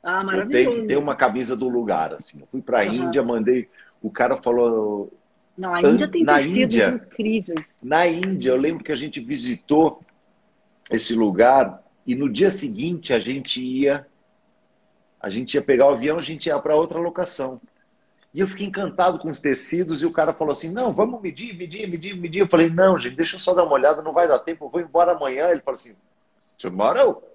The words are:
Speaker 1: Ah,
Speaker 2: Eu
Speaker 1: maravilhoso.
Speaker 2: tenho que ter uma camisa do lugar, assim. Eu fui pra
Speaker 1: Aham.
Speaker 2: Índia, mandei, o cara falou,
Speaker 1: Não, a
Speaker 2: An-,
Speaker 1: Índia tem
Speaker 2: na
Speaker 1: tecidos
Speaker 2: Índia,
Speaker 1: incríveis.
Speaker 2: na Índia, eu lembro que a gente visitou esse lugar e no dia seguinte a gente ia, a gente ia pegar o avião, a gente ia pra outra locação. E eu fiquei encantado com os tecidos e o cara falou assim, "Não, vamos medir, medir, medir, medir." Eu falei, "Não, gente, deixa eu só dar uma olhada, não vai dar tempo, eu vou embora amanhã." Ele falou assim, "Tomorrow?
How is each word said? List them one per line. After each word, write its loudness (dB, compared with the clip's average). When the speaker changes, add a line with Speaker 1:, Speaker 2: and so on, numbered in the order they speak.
Speaker 1:
Ah, -4
Speaker 2:
Eu -6
Speaker 1:
maravilhoso. -2
Speaker 2:
tenho -4
que -6
ter 0
uma -2
camisa 0
do -4
lugar, -2
assim. -18
Eu -20
fui -10
pra 0
Speaker 1:
Aham. -2
Speaker 2:
Índia, 0
mandei, 0
o -8
cara 0
falou, 0
Speaker 1:
Não, -4
a -2
Speaker 2:
An-, 8
Speaker 1:
Índia 4
tem 0
Speaker 2:
na 4
Speaker 1:
tecidos 0
Speaker 2:
Índia, 4
Speaker 1:
incríveis. -6
Speaker 2:
na 2
Índia, -2
eu 4
lembro -2
que -6
a -2
gente -8
visitou 0
esse -2
lugar 4
e -2
no -2
dia 2
seguinte -6
a 2
gente -6
ia, -2
a -8
gente -6
ia 2
pegar 4
o 8
avião, -2
a -6
gente -10
ia 0
pra 2
outra 0
locação. -6
E -10
eu 2
fiquei -8
encantado 0
com -8
os -8
tecidos -2
e 0
o -2
cara 2
falou -2
assim, -6
"Não, -2
vamos 0
medir, -10
medir, -10
medir, -10
medir." -8
Eu 4
falei, 6
"Não, 6
gente, -6
deixa -2
eu -12
só 0
dar 4
uma 0
olhada, 4
não -8
vai 4
dar 6
tempo, -6
eu -12
vou -2
embora 2
amanhã." -2
Ele 0
falou -6
assim, -20
"Tomorrow? 2